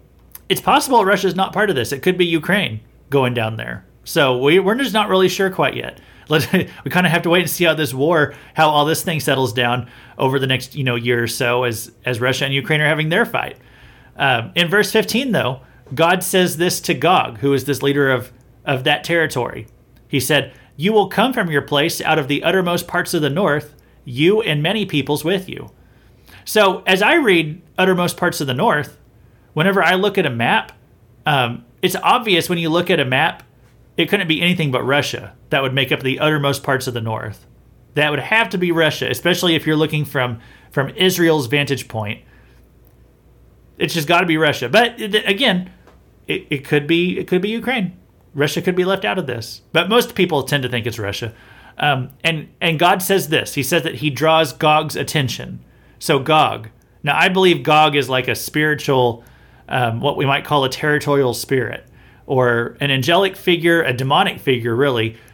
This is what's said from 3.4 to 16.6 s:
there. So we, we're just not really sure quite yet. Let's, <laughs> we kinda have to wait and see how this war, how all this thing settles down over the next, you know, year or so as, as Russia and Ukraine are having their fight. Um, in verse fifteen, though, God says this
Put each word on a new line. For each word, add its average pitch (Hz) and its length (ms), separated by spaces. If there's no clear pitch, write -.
there. 117 280
So 131 320
we, 147 220
we're 196 160
just 254 180
not 208 160
really 190 180
sure 185 220
quite 160 260
yet. 123 240
Let's, 151 220
<laughs> - 0
we - 380
kinda 180 180
have 170 140
to 180 60
wait 175 120
and 156 80
see - 160
how 160 100
this 147 180
war, 147 400
how 156 140
all 147 160
this 151 180
thing 165 160
settles 131 340
down 123 340
over 135 220
the 131 80
next, 131 280
you 143 80
know, 127 120
year 120 260
or 117 60
so 123 360
as, 117 280
as 127 140
Russia 127 260
and 135 80
Ukraine 143 280
are 156 60
having 156 220
their 202 160
fight. - 320
Um, 120 400
in 170 140
verse 196 220
fifteen, 240 400
though, 127 300
God 175 300
says 180 340
this 175 240